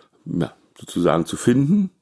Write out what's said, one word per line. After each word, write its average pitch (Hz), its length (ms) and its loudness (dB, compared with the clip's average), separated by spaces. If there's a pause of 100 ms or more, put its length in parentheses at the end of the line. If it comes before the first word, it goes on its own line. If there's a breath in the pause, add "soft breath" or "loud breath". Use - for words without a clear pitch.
(260 loud breath)
ja, - 280 -4 (260)
sozusagen 82 460 0
zu - 120 -8
finden, 143 520 2 (120)